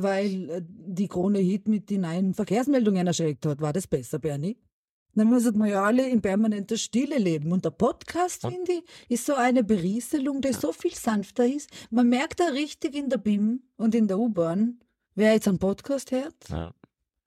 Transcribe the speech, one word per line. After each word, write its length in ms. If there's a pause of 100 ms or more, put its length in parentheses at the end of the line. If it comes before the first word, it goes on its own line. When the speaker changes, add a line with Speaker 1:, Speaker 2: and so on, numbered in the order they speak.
Speaker 1:
weil, 480
äh, 160
die 440
Krone 300
Hit 280
mit 220
den 120
neuen 320
Verkehrsmeldungen 720
erschreckt 400
hat. 140
War 140
das 120
besser, 320
Bernie? 380 (580)
Dann 160
müssen 280
wir 100
ja 160
alle 240
in 140
permanenter 560
Stille 400
leben. 340
Und 140
der 60
Podcast, 760
Speaker 2:
Und 80
Speaker 1:
finde 180
ich, 120 (280)
ist 140
so 100
eine 260
Berieselung, 760
der 120
Speaker 2:
Ja. 60
Speaker 1:
so 140
viel 240
sanfter 500
ist. 240 (200)
Man 180
merkt 320
da 60
richtig 500
in 140
der 80
bim 440 (140)
und 180
in 140
der 100
U-Bahn, 600 (360)
wer 180
jetzt 160
einen 100
Podcast 520
hört 380
Speaker 2:
Ja. 240 (540)